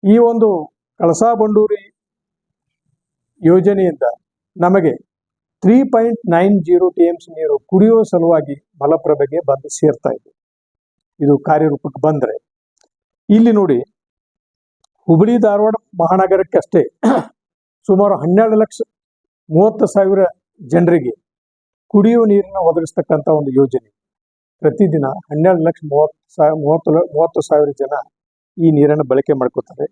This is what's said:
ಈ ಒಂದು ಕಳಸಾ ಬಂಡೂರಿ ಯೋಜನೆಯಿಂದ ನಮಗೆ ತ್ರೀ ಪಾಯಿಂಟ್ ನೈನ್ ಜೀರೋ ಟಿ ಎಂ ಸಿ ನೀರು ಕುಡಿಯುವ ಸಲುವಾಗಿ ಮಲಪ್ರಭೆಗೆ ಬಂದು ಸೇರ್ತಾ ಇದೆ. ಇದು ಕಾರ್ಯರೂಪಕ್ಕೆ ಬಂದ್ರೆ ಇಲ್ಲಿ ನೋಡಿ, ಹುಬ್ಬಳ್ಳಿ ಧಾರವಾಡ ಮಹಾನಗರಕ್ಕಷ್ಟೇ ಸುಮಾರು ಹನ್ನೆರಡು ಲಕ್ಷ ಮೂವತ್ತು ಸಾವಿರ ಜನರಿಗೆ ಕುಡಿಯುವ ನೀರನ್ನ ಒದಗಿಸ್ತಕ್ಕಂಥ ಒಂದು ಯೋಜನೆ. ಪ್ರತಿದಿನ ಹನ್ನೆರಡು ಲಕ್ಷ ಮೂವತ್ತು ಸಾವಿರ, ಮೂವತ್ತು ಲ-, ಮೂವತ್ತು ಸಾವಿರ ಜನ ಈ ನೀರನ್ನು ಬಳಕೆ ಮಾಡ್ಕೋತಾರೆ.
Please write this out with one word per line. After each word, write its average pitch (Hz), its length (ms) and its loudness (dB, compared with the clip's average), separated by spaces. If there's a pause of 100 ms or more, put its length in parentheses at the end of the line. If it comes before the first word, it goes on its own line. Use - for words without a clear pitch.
(120)
ಈ 226 60 4
ಒಂದು 226 300 2 (500)
ಕಳಸಾ 180 360 0
ಬಂಡೂರಿ 214 480 0 (1600)
ಯೋಜನೆಯಿಂದ 180 580 2 (580)
ನಮಗೆ 175 360 0 (680)
ತ್ರೀ 208 200 4
ಪಾಯಿಂಟ್ 233 380 -2 (100)
ನೈನ್ 185 340 2
ಜೀರೋ 180 240 2
ಟಿ 175 200 0
ಎಂ 170 60 -4
ಸಿ - 180 -20
ನೀರು 156 260 -4
ಕುಡಿಯುವ 220 440 2
ಸಲುವಾಗಿ 165 520 -2 (260)
ಮಲಪ್ರಭೆಗೆ 147 580 -2 (100)
ಬಂದು 135 200 -4
ಸೇರ್ತಾ - 420 -2
ಇದೆ. - 200 -12 (920)
ಇದು 143 180 2
ಕಾರ್ಯರೂಪಕ್ಕೆ 143 680 -4
ಬಂದ್ರೆ 127 280 -4 (1040)
ಇಲ್ಲಿ 226 160 4
ನೋಡಿ, 185 260 0 (1300)
ಹುಬ್ಬಳ್ಳಿ 214 320 4
ಧಾರವಾಡ 214 360 0 (260)
ಮಹಾನಗರಕ್ಕಷ್ಟೇ 185 840 0 (1040)
ಸುಮಾರು 196 360 2
ಹನ್ನೆರಡು 214 340 2
ಲಕ್ಷ 214 220 -2 (720)
ಮೂವತ್ತು 208 360 2
ಸಾವಿರ 196 320 0 (540)
ಜನರಿಗೆ 170 400 0 (760)
ಕುಡಿಯುವ 226 360 2
ನೀರನ್ನ 202 320 0
ಒದಗಿಸ್ತಕ್ಕಂಥ 160 720 -2
ಒಂದು 151 220 0 (100)
ಯೋಜನೆ. 131 300 -2 (720)
ಪ್ರತಿದಿನ 156 440 0
ಹನ್ನೆರಡು 160 640 -2
ಲಕ್ಷ 165 120 -6 (100)
ಮೂವತ್ತು - 440 -2
ಸಾವಿರ, 156 180 2
ಮೂವತ್ತು 156 380 -2
ಲ-, 165 240 0
ಮೂವತ್ತು 160 260 -2
ಸಾವಿರ 147 300 0 (100)
ಜನ 135 140 -6 (680)
ಈ 165 60 4
ನೀರನ್ನು 147 340 2
ಬಳಕೆ 131 280 -2
ಮಾಡ್ಕೋತಾರೆ. 131 580 -6